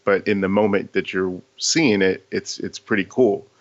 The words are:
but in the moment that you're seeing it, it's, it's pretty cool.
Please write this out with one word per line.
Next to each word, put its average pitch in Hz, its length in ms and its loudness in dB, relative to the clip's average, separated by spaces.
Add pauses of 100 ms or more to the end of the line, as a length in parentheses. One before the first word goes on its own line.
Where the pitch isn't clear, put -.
but 98 240 0
in 101 140 0
the 95 80 0
moment 101 440 0
that 95 200 -4
you're 92 260 -4 (180)
seeing 117 440 2
it, 95 300 0
it's, - 280 -8
it's - 200 -10
pretty 101 280 -2
cool. 104 380 2 (160)